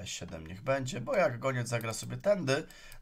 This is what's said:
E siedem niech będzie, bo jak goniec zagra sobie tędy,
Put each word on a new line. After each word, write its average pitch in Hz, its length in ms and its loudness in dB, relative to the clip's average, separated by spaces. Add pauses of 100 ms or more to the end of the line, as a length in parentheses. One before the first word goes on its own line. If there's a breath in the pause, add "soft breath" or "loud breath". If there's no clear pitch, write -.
E 92 60 -8
siedem 80 400 -8
niech 92 140 -10
będzie, 135 400 0
bo 269 140 0
jak 147 240 4
goniec 123 280 0
zagra 113 260 0
sobie 120 240 -6
tędy, 156 500 4 (340 loud breath)